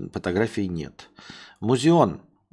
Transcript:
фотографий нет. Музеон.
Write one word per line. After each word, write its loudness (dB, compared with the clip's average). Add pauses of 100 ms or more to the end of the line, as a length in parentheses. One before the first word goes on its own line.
(140)
фотографий -2
нет. -10 (500)
Музеон. 2 (300)